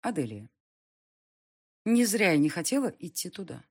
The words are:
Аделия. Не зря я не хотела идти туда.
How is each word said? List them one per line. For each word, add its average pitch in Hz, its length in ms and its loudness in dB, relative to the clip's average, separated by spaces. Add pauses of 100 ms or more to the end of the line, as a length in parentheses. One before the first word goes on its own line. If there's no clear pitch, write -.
Аделия. 117 480 -6 (1400)
Не 233 200 4
зря 208 260 2
я 156 80 6
не 147 100 4
хотела 180 520 -2
идти - 280 -10
туда. 175 420 -14